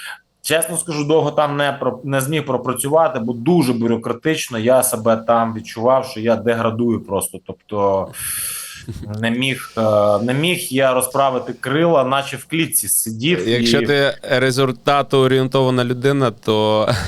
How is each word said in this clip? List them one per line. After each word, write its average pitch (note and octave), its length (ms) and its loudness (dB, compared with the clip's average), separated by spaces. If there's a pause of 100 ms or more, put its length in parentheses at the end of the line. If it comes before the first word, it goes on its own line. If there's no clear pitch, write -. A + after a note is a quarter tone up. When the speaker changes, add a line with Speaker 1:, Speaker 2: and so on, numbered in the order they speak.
(420)
Speaker 1:
Чесно E3 340 -2
скажу, D3 280 -6
довго D3 260 2
там C#3+ 260 0
не C#3+ 160 0
про-, B2+ 320 -4
не C#3 160 0
зміг D3 260 -2
пропрацювати, C3+ 720 0
бо A#2 140 -2
дуже B2+ 400 2
бюрократично. A#2 880 -2
Я A#2+ 240 4
себе A2+ 340 0
там A2+ 380 0
відчував, A#2+ 520 0
що - 140 -10
я A2+ 160 2
деградую A2+ 640 0
просто. F#2 460 -6
Тобто G2 640 -2 (1120)
не A#2 100 0
міг, B2+ 480 -4
е, A2+ 40 0 (400)
не B2 120 0
міг D#3 240 0 (120)
я C3 240 2
розправити B2+ 580 0
крила, C#3+ 520 2
наче C3+ 320 -2
в C3 80 -16
клітці D#3 440 -4
сидів A2+ 600 -2
Speaker 2:
Якщо A#2 320 2
Speaker 1:
і A2+ 60 -2
Speaker 2:
ти C#3 360 2
результатоорієнтована C3 1600 2
людина, B2+ 460 0
то G#2+ 580 2 (200)